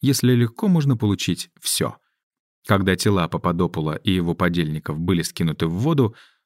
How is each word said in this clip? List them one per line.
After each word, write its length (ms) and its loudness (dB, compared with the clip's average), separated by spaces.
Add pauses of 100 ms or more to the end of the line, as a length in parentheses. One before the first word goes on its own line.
если 320 2
легко 340 0
можно 300 2
получить 520 -2 (100)
все? 380 -4 (680)
Когда 280 2
тела 320 2
Пападопола 680 -2
и 160 -4
его 240 0
подельников 640 -2
были 220 0
скинуты 460 -2
в 60 -4
воду, 420 0 (300)